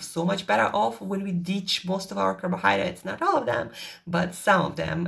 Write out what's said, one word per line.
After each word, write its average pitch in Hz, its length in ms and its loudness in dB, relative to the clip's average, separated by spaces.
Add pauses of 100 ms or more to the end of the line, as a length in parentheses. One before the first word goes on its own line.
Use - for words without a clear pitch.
so 165 240 -4
much 190 200 0
better 214 300 4
off - 240 2
when 196 240 -2
we 196 80 -4
ditch 180 540 -2
most 190 260 -2
of 196 60 -6
our 190 180 2
carbohydrates, 190 720 0
not 196 160 -6
all 359 160 4
of 233 80 0
them, - 240 -2 (360)
but 175 300 0
some 185 300 4
of - 100 -4
them. 160 320 -2